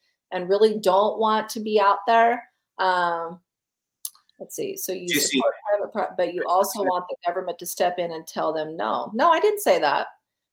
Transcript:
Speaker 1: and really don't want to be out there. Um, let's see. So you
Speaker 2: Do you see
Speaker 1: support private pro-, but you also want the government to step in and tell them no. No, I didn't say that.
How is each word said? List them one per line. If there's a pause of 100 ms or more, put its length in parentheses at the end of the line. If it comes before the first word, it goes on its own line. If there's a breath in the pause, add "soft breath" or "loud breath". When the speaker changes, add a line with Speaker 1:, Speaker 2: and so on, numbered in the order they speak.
(320)
Speaker 1:
and
really
don't
want
to
be
out
there. (340)
Um, (1000)
let's
see.
So
you
Speaker 2:
Do
you
see
Speaker 1:
support (160)
private
pro-,
but
you
also
want
the (100)
government
to
step
in
and
tell
them
no.
No,
I
didn't
say
that. (440)